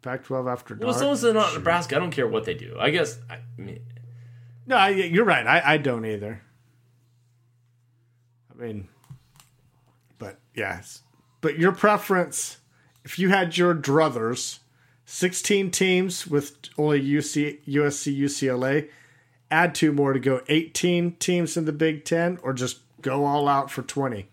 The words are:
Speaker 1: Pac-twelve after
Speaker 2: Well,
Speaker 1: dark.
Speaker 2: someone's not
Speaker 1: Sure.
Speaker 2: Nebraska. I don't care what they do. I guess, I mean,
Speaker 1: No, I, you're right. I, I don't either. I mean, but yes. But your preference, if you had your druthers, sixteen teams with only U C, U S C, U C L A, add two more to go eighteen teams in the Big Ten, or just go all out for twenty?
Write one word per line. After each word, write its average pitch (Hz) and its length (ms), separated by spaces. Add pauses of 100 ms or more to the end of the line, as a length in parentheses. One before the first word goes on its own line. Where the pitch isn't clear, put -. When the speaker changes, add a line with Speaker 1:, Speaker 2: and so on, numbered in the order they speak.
Speaker 1:
Pac-twelve 131 460
after 123 260
Speaker 2:
Well, 233 180
Speaker 1:
dark. 240 60
Speaker 2:
someone's 277 240
not 220 280
Speaker 1:
Sure. 160 80
Speaker 2:
Nebraska. 170 380
I - 20
don't 175 120
care 135 180
what 110 160
they 87 100
do. - 260
I 117 100
guess, 160 280 (100)
I - 100 (200)
mean, 95 220 (840)
Speaker 1:
No, 254 100
I, 196 140
you're 190 360
right. 139 200
I, 147 280
I - 20
don't 123 300
either. 104 340 (2000)
I 120 120
mean, 107 260 (1300)
but 98 200 (160)
yes. 95 480 (400)
But 151 160
your 180 140
preference, 202 840 (460)
if - 140
you 185 100
had 180 300
your 175 160
druthers, 139 840 (440)
sixteen 190 680
teams 185 560
with 143 300 (220)
only 151 220
U 143 200
C, 147 440
U 143 200
S 143 140
C, 143 140
U 139 160
C 139 200
L 127 160
A, 143 240 (640)
add 165 240
two 156 180
more 143 220
to 135 60
go 131 280
eighteen 170 680
teams 175 420
in 165 80
the 156 60
Big 156 320
Ten, 175 380
or 131 120
just 123 240 (240)
go 135 240
all 143 220
out 139 220
for 135 120
twenty? 123 500